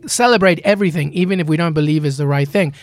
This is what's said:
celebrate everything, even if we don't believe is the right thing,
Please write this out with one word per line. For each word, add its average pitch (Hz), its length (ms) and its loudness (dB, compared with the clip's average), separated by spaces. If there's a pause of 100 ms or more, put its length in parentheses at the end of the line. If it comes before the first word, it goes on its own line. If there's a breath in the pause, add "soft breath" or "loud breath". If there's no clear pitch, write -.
celebrate 190 560 2
everything, 180 500 0
even 180 260 0
if 160 80 -2
we 156 100 0
don't 170 160 -2
believe 151 320 0
is 139 120 -4
the 143 100 -2
right 143 200 0
thing, 160 360 -2